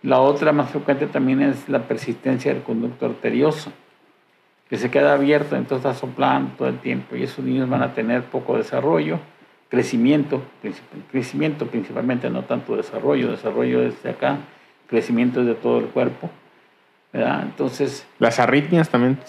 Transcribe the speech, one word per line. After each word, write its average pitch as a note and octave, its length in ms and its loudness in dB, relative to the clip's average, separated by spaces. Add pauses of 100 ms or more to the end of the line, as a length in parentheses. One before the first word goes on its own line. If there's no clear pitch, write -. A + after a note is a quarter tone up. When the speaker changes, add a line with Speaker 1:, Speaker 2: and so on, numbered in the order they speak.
Speaker 1:
La C3 180 4
otra C#3+ 320 4
más C#3+ 180 2
frecuente D3 360 0
también C3+ 360 0
es C3+ 260 0
la C3+ 140 0
persistencia C3 680 -2
del - 100 -4
conducto A#2+ 440 -4
arterioso, B2 680 0 (960)
que A#2 80 -4
se B2 140 -2
queda C#3+ 240 6
abierto, D3 420 2
entonces B2+ 300 -2
está B2+ 120 -2
soplando C3+ 600 -2
todo C3 100 -2
el B2+ 100 -4
tiempo B2+ 360 -6
y B2 80 -4
esos C3 220 -6
niños B2+ 240 0
van B2+ 140 0
a B2+ 120 -4
tener A#2+ 280 -2
poco - 340 -4
desarrollo, D3+ 640 0 (500)
crecimiento, C3+ 760 2 (200)
princip-, - 480 -14
crecimiento C#3+ 560 -2
principalmente, B2 600 -2
no B2 140 -4
tanto A#2+ 340 -4
desarrollo, A#2+ 540 0
desarrollo B2 520 0
es A#2+ 200 -2
de B2+ 80 -6
acá, C#3 280 -2 (500)
crecimiento A#2+ 540 2
es A#2+ 40 2
de A2+ 80 2
todo A#2+ 240 2
el A#2 80 0
cuerpo, B2 440 -2 (840)
¿verdad? B2 300 0
Entonces C#3 640 -4 (120)
Speaker 2:
¿Las A#2 220 2
arritmias D3 480 4
también, B2+ 300 2 (100)